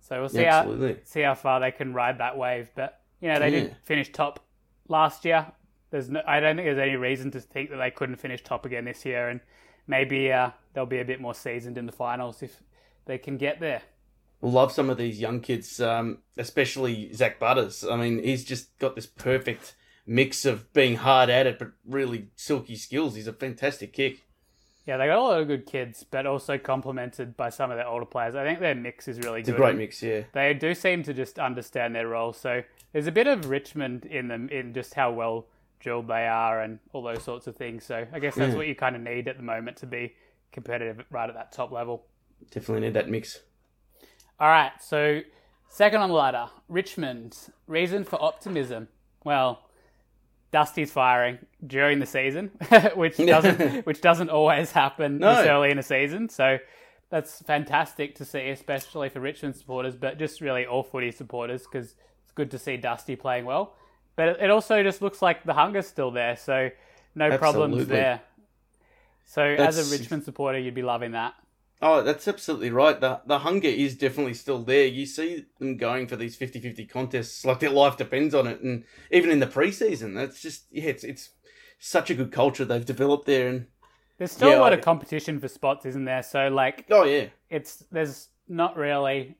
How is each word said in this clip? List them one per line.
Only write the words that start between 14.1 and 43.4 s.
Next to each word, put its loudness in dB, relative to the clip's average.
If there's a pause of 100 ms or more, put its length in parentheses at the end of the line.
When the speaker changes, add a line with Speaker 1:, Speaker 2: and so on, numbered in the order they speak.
Speaker 2:
Love 4
some 0
of -2
these -4
young -4
kids, -6
um, -2 (180)
especially -4
Zach 0
Butters. 0
I -2
mean, -2
he's -2
just -12
got -2
this -12
perfect -4 (340)
mix 0
of -2
being 4
hard 6
at 4
it, -2
but -12 (160)
really -4
silky -4
skills. -6
He's -12
a -10
fantastic -6
kick. -4 (600)
Speaker 1:
Yeah, -6
they 0
got 4
a 4
lot 2
of -2
good -4
kids, -8
but -4
also -4
complemented -6
by -4
some -4
of -6
their -4
older -6
players. -4
I -4
think -4
their 0
mix -10
is -10
really -6
Speaker 2:
It's -4
a 0
Speaker 1:
good. 0
Speaker 2:
great 6
mix, -8
yeah. -2 (100)
Speaker 1:
They 2
do -2
seem 0
to -8
just -8
understand -4
their -4
role. -4
So -6 (320)
there's -2
a -4
bit 2
of -2
Richmond -6
in -8
them, -8
in -8
just -10
how 0
well -6 (320)
drilled -6
they -2
are 0
and -10 (160)
all -10
those -8
sorts -12
of -12
things. -12
So -8
I -10
guess -4
that's 2
Speaker 2:
Yeah. 0
Speaker 1:
what -4
you -6
kinda -2
need -8
at -8
the -16
moment -8
to -16
be -10 (360)
competitive -8
right -6
at -12
that -16
top -8
level. -8 (440)
Speaker 2:
Definitely -4
need -4
that 0
mix. -8 (1000)